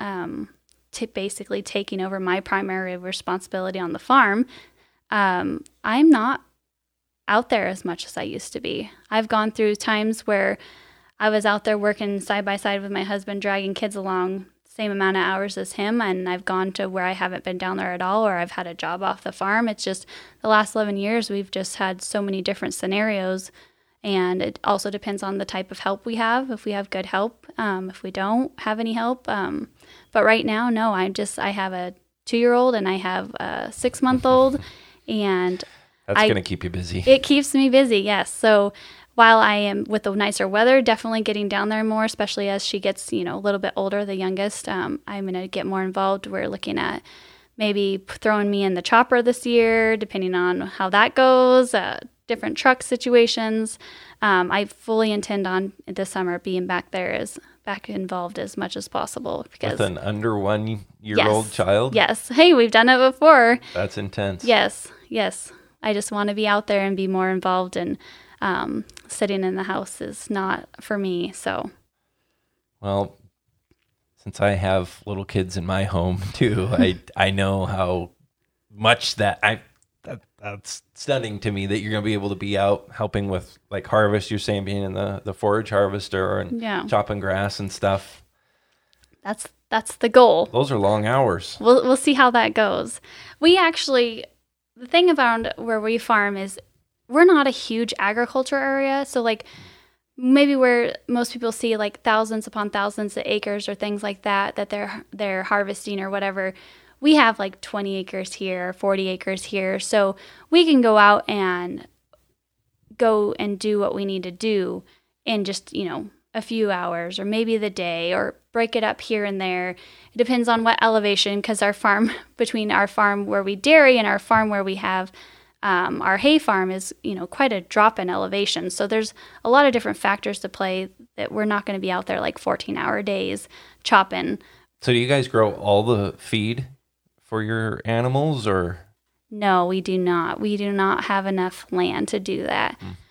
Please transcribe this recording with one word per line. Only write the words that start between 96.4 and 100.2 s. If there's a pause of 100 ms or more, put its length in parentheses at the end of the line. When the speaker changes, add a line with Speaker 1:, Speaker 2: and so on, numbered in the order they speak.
Speaker 1:
we're
not
a
huge
agriculture
area.
So,
like, (720)
maybe